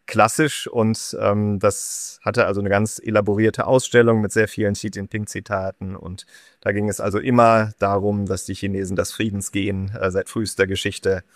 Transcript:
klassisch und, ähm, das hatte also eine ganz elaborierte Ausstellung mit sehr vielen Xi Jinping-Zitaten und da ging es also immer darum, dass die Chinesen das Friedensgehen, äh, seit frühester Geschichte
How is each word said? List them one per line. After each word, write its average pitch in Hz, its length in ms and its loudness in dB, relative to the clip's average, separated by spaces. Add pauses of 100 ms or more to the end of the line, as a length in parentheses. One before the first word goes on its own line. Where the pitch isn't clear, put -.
klassisch 151 640 2
und, 110 520 0
ähm, 104 420 0
das - 600 -2
hatte 113 220 2
also 98 160 0
eine 101 80 -2
ganz 101 340 0
elaborierte 107 640 2
Ausstellung 117 540 4
mit 104 120 -2
sehr 110 160 2
vielen 104 260 -2
Xi - 180 -8
Jinping-Zitaten 98 1040 -8
und - 300 -14 (340)
da 104 120 -4
ging 104 180 0
es 98 100 -4
also 98 180 -2
immer 113 600 4
darum, 101 480 0
dass 92 180 -4
die 98 100 -8
Chinesen 95 420 -4
das - 160 -2
Friedensgehen, 98 800 -4
äh, 95 160 -2
seit 92 180 -2
frühester 98 380 -2
Geschichte 95 560 -2 (140)